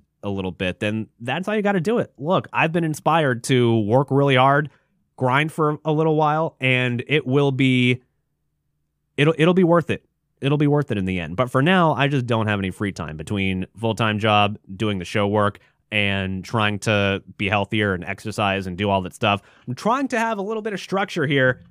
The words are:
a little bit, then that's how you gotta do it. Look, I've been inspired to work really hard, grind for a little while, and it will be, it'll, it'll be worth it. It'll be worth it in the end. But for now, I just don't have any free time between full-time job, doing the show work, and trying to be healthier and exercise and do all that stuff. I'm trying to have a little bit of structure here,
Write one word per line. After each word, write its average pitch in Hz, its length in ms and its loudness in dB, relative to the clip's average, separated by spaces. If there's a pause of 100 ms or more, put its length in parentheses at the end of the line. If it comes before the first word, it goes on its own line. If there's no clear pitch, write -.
(240)
a 101 80 -6
little 95 200 -6
bit, 90 280 -6
then 107 300 -4 (100)
that's 131 260 -8
how 214 80 -4
you 220 80 -2
gotta 196 180 0
do 214 200 -2
it. 123 180 -6
Look, 151 340 -2
I've 151 200 0
been 170 140 0
inspired 151 580 0
to 120 380 4
work 120 280 2
really 139 280 4
hard, 139 340 4 (440)
grind 139 360 0
for 151 340 0
a 156 60 0
little 156 240 2
while, 156 440 0
and 127 480 0
it 147 200 0
will 139 240 2
be, 127 500 2 (1160)
it'll, 143 200 2
it'll 165 160 4
be 185 120 4
worth 170 240 2
it. - 160 -6 (360)
It'll 127 160 0
be 151 80 2
worth 143 260 0
it 104 60 -2
in 95 80 -2
the 92 140 -2
end. 82 160 -8
But 127 160 -2
for 131 100 2
now, 170 320 4
I 135 140 0
just 135 180 0
don't 113 220 0
have 104 100 0
any 95 140 -2
free 98 220 -6
time 78 240 -10
between 95 500 -4 (100)
full-time 110 400 -2
job, 104 400 2 (180)
doing 104 220 -2
the 87 80 -8
show 104 220 0
work, 104 320 0 (320)
and 98 520 -2
trying 104 360 -2
to 101 420 0 (160)
be 98 120 -4
healthier 104 440 0
and 82 120 -6
exercise 98 600 -4
and 90 120 -8
do 104 120 -2
all 98 120 2
that 90 120 -10
stuff. 104 280 0 (260)
I'm 123 80 -8
trying 254 320 -2
to 233 100 -4
have 226 200 -2
a 196 40 -6
little 214 220 -6
bit 220 80 -6
of 185 80 -6
structure 185 480 -2
here, 131 440 2